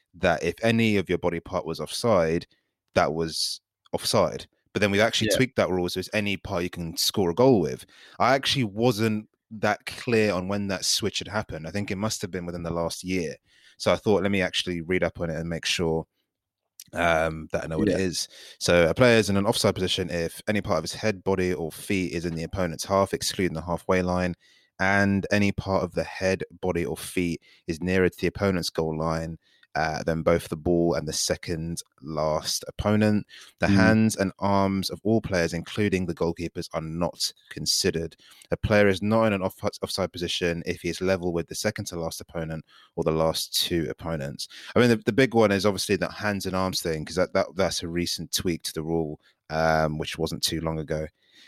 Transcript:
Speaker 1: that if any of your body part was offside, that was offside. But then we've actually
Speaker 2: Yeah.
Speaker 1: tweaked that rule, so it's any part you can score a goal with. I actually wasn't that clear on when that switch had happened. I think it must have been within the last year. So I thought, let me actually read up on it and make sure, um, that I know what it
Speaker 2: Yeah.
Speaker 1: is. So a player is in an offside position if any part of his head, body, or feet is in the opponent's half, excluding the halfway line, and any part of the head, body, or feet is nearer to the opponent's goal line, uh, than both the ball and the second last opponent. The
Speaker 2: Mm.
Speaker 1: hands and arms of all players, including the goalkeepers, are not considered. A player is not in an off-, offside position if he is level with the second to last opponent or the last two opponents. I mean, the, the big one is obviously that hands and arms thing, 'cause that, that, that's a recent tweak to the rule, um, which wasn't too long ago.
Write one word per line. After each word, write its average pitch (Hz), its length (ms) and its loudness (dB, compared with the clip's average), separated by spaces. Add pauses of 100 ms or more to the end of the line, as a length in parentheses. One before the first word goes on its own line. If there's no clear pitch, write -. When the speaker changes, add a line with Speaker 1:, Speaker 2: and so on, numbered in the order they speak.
(140)
Speaker 1:
that 87 300 2
if - 180 0
any 113 360 4
of 90 120 0
your 87 80 2
body 85 220 -2
part 82 260 -6
was 80 140 -6
offside, 85 680 2 (460)
that 78 200 2
was 82 460 -4 (320)
offside. - 560 0 (260)
But 95 80 0
then 101 100 4
we've 101 100 4
actually 113 300 2
Speaker 2:
Yeah. 90 60 2
Speaker 1:
tweaked - 200 0
that 90 120 2
rule, 90 200 0
so 92 100 -6
it's 87 140 -6
any 101 240 0
part 90 260 -4
you 90 60 -2
can 82 280 -8
score 92 320 0
a 85 40 0
goal 127 280 4
with. 65 240 -4 (340)
I 123 160 4
actually 135 300 0
wasn't 107 640 0 (220)
that 104 340 -2
clear 110 480 0
on 90 140 -2
when 101 200 -2
that 95 180 -4
switch - 340 -2
had - 100 -10
happened. 87 380 -6
I 80 40 -10
think 101 200 -4
it 95 60 -4
must 107 240 -4
have 90 100 -8
been 87 140 -6
within 87 180 -8
the 82 100 -4
last 85 300 -4
year. 90 320 -2 (420)
So 104 140 2
I 87 60 6
thought, 98 260 2
let 101 80 2
me 98 100 2
actually 87 400 -2
read 85 220 0
up 85 160 -4
on 85 100 -4
it 78 80 -4
and 82 120 -6
make 82 160 -6
sure, 80 420 0 (840)
um, 80 580 0
that 82 120 -4
I 78 40 -8
know 78 100 -4
what 101 120 2
it 87 100 2
Speaker 2:
Yeah. 95 60 2
Speaker 1:
is. 85 220 -4 (320)
So 87 300 6
a - 40 0
player 120 240 6
is 107 120 4
in 98 80 2
an 101 80 2
offside 107 300 2
position 92 340 -2
if 82 380 -4
any 104 140 0
part 98 160 0
of 80 60 -2
his - 100 -6
head, 104 300 -2
body, 92 300 2
or 78 180 -4
feet 92 420 -2
is 85 120 -4
in 82 100 -2
the 82 80 -4
opponent's 85 420 -4
half, 98 280 2
excluding 85 420 -2
the 78 80 -6
halfway 87 380 0
line, 90 340 0 (440)
and 98 520 4
any 101 200 2
part 95 320 -2
of 87 100 -6
the 82 100 -2
head, 92 400 -2 (180)
body, 85 240 0
or 76 120 -6
feet 87 440 -2 (260)
is 80 140 -4
nearer 92 280 4
to - 100 -20
the 90 80 0
opponent's 92 420 0
goal 80 280 -2
line, 82 400 -2 (360)
uh, 78 300 -2
than 82 200 0
both 85 240 2
the 87 80 -6
ball 85 380 2
and 78 120 -2
the 76 60 -6
second 82 720 -4 (200)
last 76 680 -2
opponent. 107 580 2 (320)
The 85 80 0
Speaker 2:
Mm. 101 80 6
Speaker 1:
hands 110 400 6
and 95 240 0
arms 98 500 2
of - 140 -10
all 110 160 4
players, 85 340 0
including 92 520 0
the 82 100 -4
goalkeepers, 85 580 -4
are 85 60 -4
not 80 540 -4 (160)
considered. 82 640 -2 (360)
A 85 40 -2
player 104 320 4
is 92 140 2
not 113 240 4
in 104 80 4
an 95 80 0
off-, - 200 -4 (220)
offside 92 300 -4
position 85 520 -2
if 85 180 -6
he 85 40 -2
is 85 140 -4
level 90 320 0
with 82 160 -2
the 98 60 -10
second 104 320 -4
to 87 120 -8
last 82 220 -8
opponent 80 420 -8 (320)
or 82 80 -2
the 80 80 2
last 80 420 0
two 82 360 0
opponents. 78 580 -8 (300)
I - 20 4
mean, 123 80 8
the, 117 80 6
the 110 160 -2
big 117 220 2
one 110 180 6
is 98 140 2
obviously 98 320 2
that 85 160 -2
hands 101 320 -4
and 92 100 -4
arms 95 260 -2
thing, 80 220 -2
'cause 80 140 -10
that, 92 160 0
that, 95 140 2 (100)
that's 90 260 0
a 85 60 -6
recent 85 420 -4
tweak - 320 -2
to - 100 -8
the 80 100 -6
rule, 80 360 -2 (300)
um, 80 480 2
which 76 200 -6
wasn't 78 240 -4
too 80 200 -2
long 80 180 -4
ago. 78 260 -4 (420)